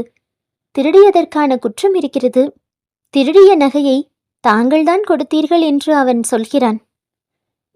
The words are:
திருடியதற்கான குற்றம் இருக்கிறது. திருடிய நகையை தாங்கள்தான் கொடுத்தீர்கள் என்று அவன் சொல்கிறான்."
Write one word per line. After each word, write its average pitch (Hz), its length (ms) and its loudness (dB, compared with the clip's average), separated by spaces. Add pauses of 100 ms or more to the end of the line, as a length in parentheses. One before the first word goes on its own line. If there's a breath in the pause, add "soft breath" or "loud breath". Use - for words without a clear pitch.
(760)
திருடியதற்கான 320 840 2
குற்றம் 370 380 -4
இருக்கிறது. 262 480 -2 (680)
திருடிய 349 440 4
நகையை 277 400 0 (420)
தாங்கள்தான் 302 680 0
கொடுத்தீர்கள் 311 520 -2
என்று 302 360 -2
அவன் 254 280 0
சொல்கிறான்." 226 560 -4 (960)